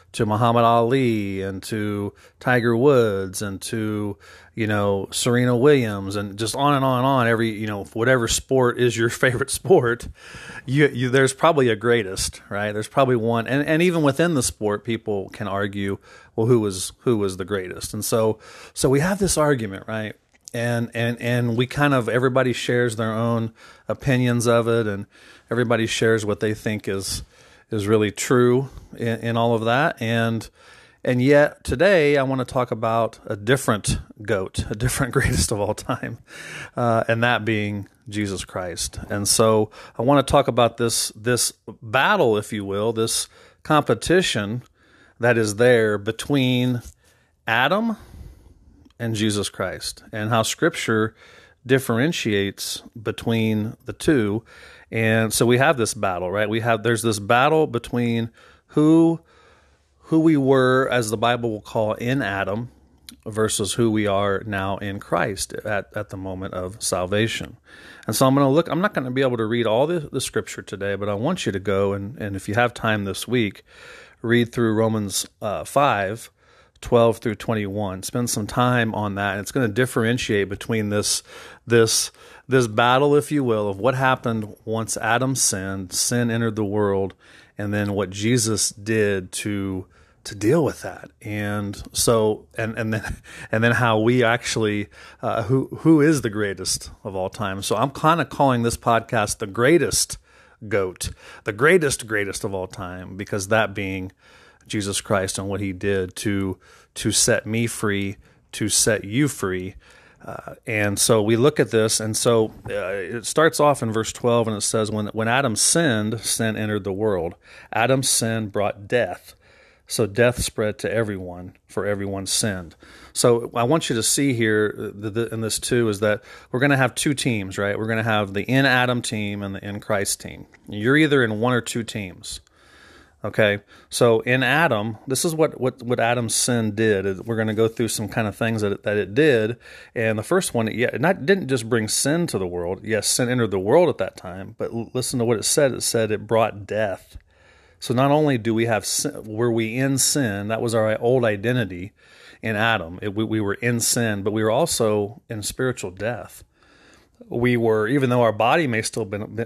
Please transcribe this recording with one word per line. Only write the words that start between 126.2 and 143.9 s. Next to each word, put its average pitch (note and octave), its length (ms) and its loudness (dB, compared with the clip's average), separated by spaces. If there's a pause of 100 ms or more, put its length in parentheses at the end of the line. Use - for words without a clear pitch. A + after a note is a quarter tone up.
we're B2+ 80 -4
gonna C#3 180 2
have C3 200 0
two D3+ 180 0
teams, G#2 420 -2
right? G#2 220 -2
We're A2 80 -4
gonna A2+ 160 -2
have G#2 320 0
the G2+ 80 -2
in C3+ 240 2
Adam B2 360 2
team G#2 420 -6
and G2 100 -8
the G2 100 -10
in G2+ 140 -8
Christ G2+ 420 -4
team. - 260 -16 (220)
You're A2 280 0
either C#3+ 260 4
in A2 160 0
one A#2 140 0
or A#2 80 0
two A2+ 240 -6
teams. - 560 -10 (840)
Okay, G#2 340 2 (300)
so A#2 320 4
in B2+ 240 2
Adam, B2 540 2 (100)
this C3 160 -2
is E3 100 -2
what, D#3 260 0
what, B2 220 -2
what A#2+ 160 -2
Adam's A#2 360 0
sin A2+ 420 0
did. G#2 300 4
It, F#2+ 200 -4
we're A2+ 100 -4
gonna A2 180 0
go A2+ 120 4
through A2+ 220 -2
some G#2 200 -4
kind A2+ 200 -2
of F#2+ 80 -8
things A2+ 240 -2
that G#2 100 0
it, - 140 -6
that G#2 120 -2
it G2 180 -4
did. A#2+ 420 2 (400)
And A2 200 0
the G#2+ 60 -4
first F3+ 320 -2
one, A2+ 140 0
it, - 80 -8
yeah, A#2 160 0
it A2 80 -6
not, E3+ 260 0
didn't F3 220 2
just A#2 200 -2
bring A2 200 2
sin E3 400 0
to A2 100 -2
the F#2+ 80 -4
world. F2 380 -6
Yes, G#2 240 -2
sin B2+ 200 0
entered A#2+ 220 0
the G2 80 0
world C#3 300 4
at A#2+ 100 -2